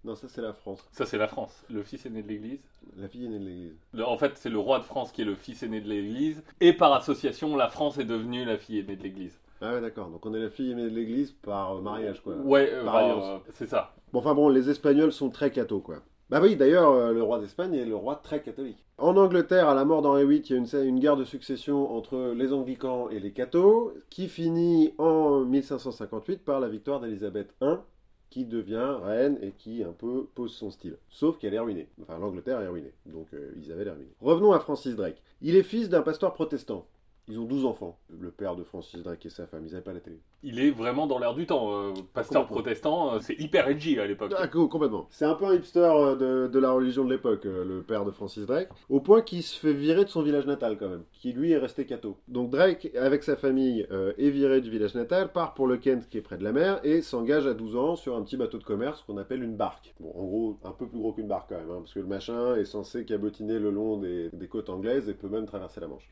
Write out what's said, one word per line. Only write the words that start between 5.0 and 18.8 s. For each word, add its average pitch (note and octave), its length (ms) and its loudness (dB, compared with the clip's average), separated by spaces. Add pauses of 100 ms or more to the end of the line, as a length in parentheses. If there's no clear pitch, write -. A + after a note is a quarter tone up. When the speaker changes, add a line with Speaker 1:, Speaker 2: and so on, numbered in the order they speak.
Speaker 2:
qui - 80 -10
est A2 60 -2
le G2+ 80 -2
fils - 280 -14
aîné A2 200 -6
de G#2 80 -12
l'Église. B2 520 -4 (200)
Et E3+ 100 10
par D#3 220 6
association, C#3+ 640 -2
la B2+ 120 2
France D3 300 -4
est B2+ 60 -2
devenue A#2+ 420 -6
la A2 100 -2
fille G#2+ 220 -8
aînée G2 180 -8
de F#2+ 60 -18
l'Église. F#2+ 360 -12 (220)
Speaker 1:
Ah A2+ 140 -6
ouais, A#2+ 80 -4
d'accord. A2 260 -10
Donc, E2 160 -16
on A2 80 -8
est A2 80 -4
la A2+ 80 -4
fille B2+ 240 -6
aînée A#2+ 160 -4
de A2+ 80 -6
l'Église A#2 360 -4
par, G2 440 -6
euh, F#2 60 -8
mariage, G#2 400 -8
quoi. - 140 -8
Speaker 2:
Ouais, C#3 360 6
euh, B2 140 -6
Speaker 1:
Par A2+ 80 0
Speaker 2:
enfin, A2 100 8
Speaker 1:
alliance. G#2+ 220 2
Speaker 2:
euh, G2 240 -10
c'est - 160 -12
ça. - 280 -2 (200)
Speaker 1:
Bon, B2 60 2
enfin C#3+ 120 2
bon, D3 160 6
les C3 220 6
Espagnols D3 420 6
sont C#3 160 -4
très C#3 220 0
cathos, G#2+ 300 -2
quoi. E2 160 -14 (320)
Bah C#3+ 140 2
oui, G3+ 140 8
d'ailleurs, D3 340 8
euh, A#2+ 220 6
le A2+ 100 2
roi A2+ 160 0
d'Espagne E3+ 360 -4
est B2+ 100 -2
le A2 100 -4
roi A2+ 220 -4
très - 260 -6
catholique. C3+ 420 -12 (140)